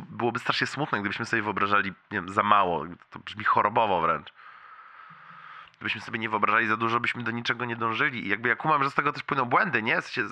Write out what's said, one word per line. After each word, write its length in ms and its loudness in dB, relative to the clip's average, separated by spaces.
byłoby 300 0
strasznie 280 0
smutne, 340 -4
gdybyśmy 240 -4
sobie 180 0
wyobrażali, 460 2
nie 300 -8
wiem, 100 -4
za 140 2
mało. 420 4
To 80 -16
brzmi 260 -12
chorobowo 560 4
wręcz. 320 0
Gdybyśmy 240 -6
sobie 180 -8
nie 100 -2
wyobrażali 380 2
za 100 2
dużo, 240 0
byśmy 220 -4
do 80 -4
niczego 340 -4
nie 120 -4
dążyli. 500 -2
I 20 -4
jakby 200 0
ja 80 2
kumam, 280 2
że 60 0
z 40 -16
tego 180 0
też 100 -10
płyną 220 0
błędy, 380 2
nie? 180 0
W 40 -12
sensie, 280 -4